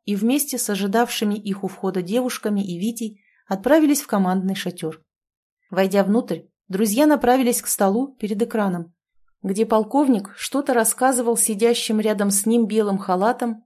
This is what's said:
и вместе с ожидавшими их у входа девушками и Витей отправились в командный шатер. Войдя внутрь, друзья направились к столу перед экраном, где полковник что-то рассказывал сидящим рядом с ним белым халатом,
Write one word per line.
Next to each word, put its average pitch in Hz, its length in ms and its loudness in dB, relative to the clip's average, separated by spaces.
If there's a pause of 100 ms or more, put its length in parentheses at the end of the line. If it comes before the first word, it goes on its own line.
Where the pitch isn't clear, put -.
и 202 100 -2
вместе 254 420 0
с - 100 -4
ожидавшими 208 680 0
их 196 260 -8
у 190 60 -6
входа 185 340 -4
девушками 208 600 -2
и 175 180 -6
Витей 226 420 -8 (240)
отправились 285 560 2
в - 60 -16
командный 190 480 0
шатер. 165 480 -8 (680)
Войдя 190 320 2
внутрь, 202 380 0 (280)
друзья 214 380 2
направились 247 560 4
к - 40 -12
столу 214 480 0
перед 208 260 -4
экраном, 196 540 -2 (480)
где 196 240 0
полковник 220 720 2
что-то 277 380 -4
рассказывал 233 640 2
сидящим 226 640 0
рядом 208 300 0
с 196 160 -2
ним 226 200 2
белым 202 320 0
халатом, 220 680 -2